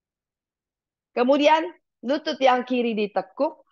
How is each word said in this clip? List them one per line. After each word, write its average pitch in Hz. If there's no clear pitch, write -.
Kemudian 294
lutut 302
yang 254
kiri 240
ditekuk, 208